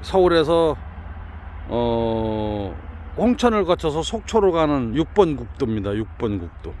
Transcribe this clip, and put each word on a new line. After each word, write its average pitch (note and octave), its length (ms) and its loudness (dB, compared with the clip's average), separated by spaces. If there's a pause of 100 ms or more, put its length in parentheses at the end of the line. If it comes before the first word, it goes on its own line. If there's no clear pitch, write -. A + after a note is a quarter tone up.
서울에서, E3 720 4 (920)
어, A2 1040 -2 (420)
홍천을 A3 480 2
거쳐서 D#3+ 380 0
속초로 G3+ 500 2
가는 C#3+ 440 2
육 D#3 180 -2
번 E3 220 4
국도입니다. A2 580 -2
육 G#2+ 140 -4 (100)
번 G#2 220 -2
국도. E2 400 -10